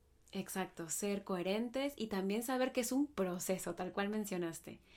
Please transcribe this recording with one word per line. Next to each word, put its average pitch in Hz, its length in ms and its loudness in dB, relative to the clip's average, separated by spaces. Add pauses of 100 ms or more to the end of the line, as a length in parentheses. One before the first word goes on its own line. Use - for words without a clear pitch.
(320)
Exacto, 185 580 -4
ser 202 340 0
coherentes 226 720 0
y 220 120 -2
también 196 340 2
saber 254 300 2
que 254 100 2
es 233 100 -2
un 269 140 4
proceso, 180 680 0
tal 180 180 -4
cual 202 160 0
mencionaste. 185 680 -2 (180)